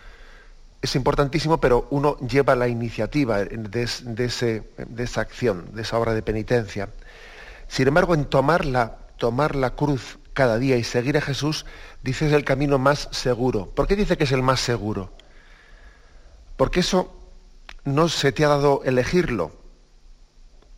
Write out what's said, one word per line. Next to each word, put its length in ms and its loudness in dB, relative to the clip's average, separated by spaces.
Es 160 -2
importantísimo, 640 0
pero 300 4
uno 300 0
lleva 360 4
la 120 0
iniciativa 760 0
de 380 -6
es-, 200 -6
de 220 -6
ese, 380 -2
de 260 -8
esa 160 -4
acción, 540 -2
de 80 -8
esa 160 -2
obra 160 2
de 80 -2
penitencia. 680 -2
Sin 180 0
embargo, 280 4
en 100 2
tomar 400 2
la, 320 0
tomar 380 0
la 200 -2
cruz 420 -2
cada 240 4
día 200 2
y 40 0
seguir 360 0
a 20 -2
Jesús, 460 -4
dice, 240 -2
es 60 2
el 100 4
camino 360 2
más 340 2
seguro. 560 -2
¿Por 180 -2
qué 100 2
dice 200 0
que 80 0
es 80 0
el 100 2
más 180 2
seguro? 520 -4
Porque 240 2
eso 340 0
no 240 2
se 240 0
te 140 0
ha 20 6
dado 380 4
elegirlo, 680 0